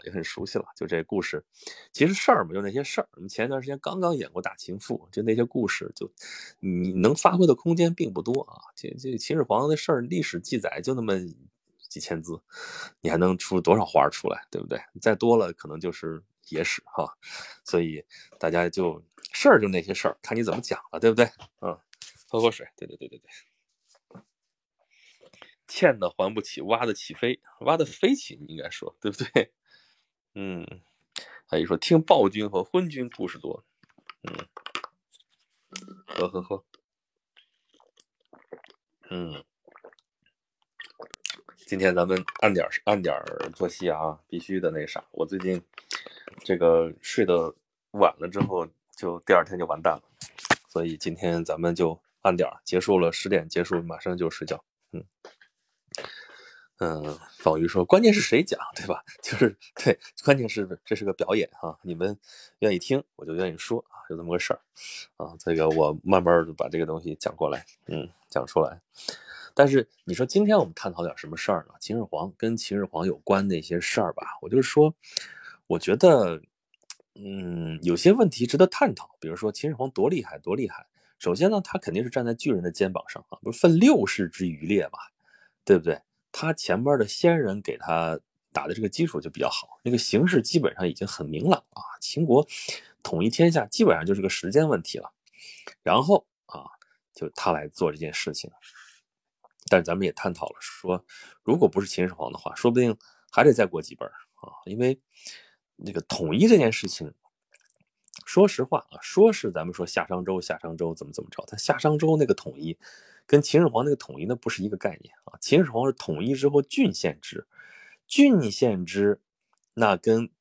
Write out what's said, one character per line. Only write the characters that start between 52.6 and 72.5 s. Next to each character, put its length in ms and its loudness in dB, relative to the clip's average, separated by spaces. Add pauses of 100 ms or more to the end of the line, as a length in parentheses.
结 160 -2
束 200 4
了， 120 4
十 200 -6
点 180 0
结 160 -2
束， 160 -2
马 180 -10
上 200 -6
就 100 -2
睡 180 -10
觉。 160 -6 (300)
嗯。 100 -12 (1800)
嗯， 380 -6 (280)
宝 120 4
玉 120 0
说 180 0
，“关 160 6
键 100 8
是 80 2
谁 220 2
讲， 160 -4 (160)
对 140 -12
吧？” 160 -6 (180)
就 160 -8
是， 180 4 (200)
对， 200 2 (280)
关 120 6
键 120 -4
是 360 -6
这 120 -4
是 80 -6
个 80 -2
表 240 -2
演 160 0
哈， 300 -10
你 120 -8
们 240 -4 (400)
愿 160 2
意 40 0
听， 260 -2 (100)
我 100 -18
就 100 -8
愿 200 -2
意 20 -16
说 220 -4 (100)
啊， 200 -20
就 80 -8
这 80 -10
么 80 -6
个 80 2
事 120 -2
儿 80 -8 (560)
啊。 220 -12
这 160 -2
个 140 4
我 340 4
慢 180 4
慢 140 6
儿 100 6
就 80 -12
把 160 -6
这 120 -4
个 60 -2
东 140 -6
西 140 -8
讲 220 -8
过 120 0
来， 160 -8 (220)
嗯， 240 -8 (180)
讲 160 -4
出 140 -4
来。 220 0 (720)
但 140 6
是 200 2 (140)
你 100 -8
说 140 -2
今 180 2
天 140 4
我 60 4
们 100 -10
探 180 -8
讨 120 -6
点 120 -8
什 120 -14
么 80 -12
事 160 -2
儿 160 -2
呢？ 100 -20
秦 180 -8
始 60 -4
皇 340 -8
跟 200 -2